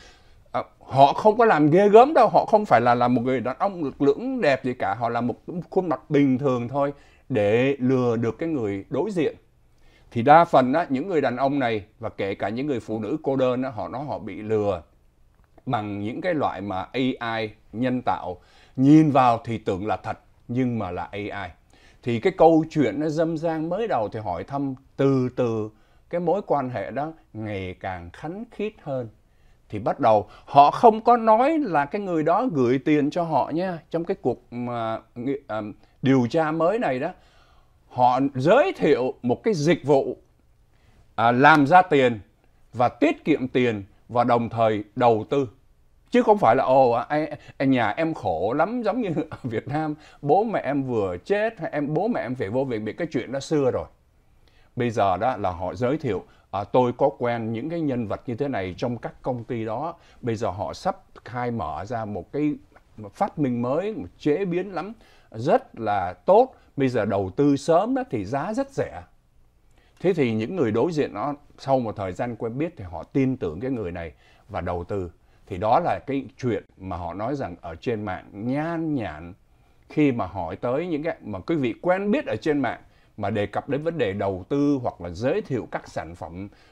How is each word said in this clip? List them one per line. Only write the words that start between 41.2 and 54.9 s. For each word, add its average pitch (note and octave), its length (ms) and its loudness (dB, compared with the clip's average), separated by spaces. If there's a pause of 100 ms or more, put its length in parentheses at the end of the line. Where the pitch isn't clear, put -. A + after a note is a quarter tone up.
làm C#3+ 340 6
ra F3+ 160 8
tiền B2+ 380 2 (520)
và A#2+ 160 2
tiết - 360 -2
kiệm B2+ 240 0
tiền A#2 360 0 (240)
và A#2+ 160 2
đồng A#2+ 240 2
thời A2 360 0 (120)
đầu A#2 340 4
tư. C#3+ 180 0 (640)
Chứ A#3+ 120 4
không G#3+ 160 4
phải B2 180 6
là: C3 80 2
"Ồ, C3 260 6
à, A#2 180 0
anh, D3+ 180 0 (320)
anh, C3+ 120 2
nhà A#2+ 180 2
em D#3+ 260 -2
khổ F#2 420 -2
lắm", G#3+ 260 -2
giống G#3+ 180 -2
như G#3+ 80 -2
<laughs> - 220 -4
ở - 120 -14
Việt A2+ 260 -6
Nam, D3+ 260 -4 (280)
bố E3 220 2
mẹ F#3+ 160 -4
em C#3 220 -2
vừa G#2+ 340 -2
chết, G#3 420 -4
hay D#3+ 120 -8
em, D3 240 -4
bố F#3 140 0
mẹ G#3 120 -2
em A#2 140 -6
phải A#2+ 140 -6
vô B2+ 160 -2
viện, G#2+ 340 -6
cái F3+ 140 -4
chuyện A2+ 200 -4
đó C3+ 80 -6
xưa C#3 300 0
rồi. F2 160 -2 (920)
Bây A#2+ 140 -2